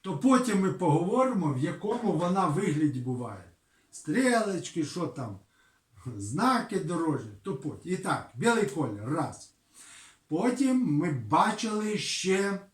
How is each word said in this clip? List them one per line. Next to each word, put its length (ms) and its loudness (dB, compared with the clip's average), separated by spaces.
То 180 -6
потім 420 4
ми 120 2
поговоримо, 800 2
в 40 -2
якому 540 -2
вона 340 2
вигляді 540 0
буває. 440 -6
Стрілочки, 920 0
що 220 -6
там, 320 -8
знаки 640 0
дорожні, 500 -4
то 140 -6
потім. 360 -8
І 40 -2
так, 380 -6
білий 320 2
колір, 380 -4
раз. 500 -6
Потім 680 2
ми 140 2
бачили 880 0
ще 600 0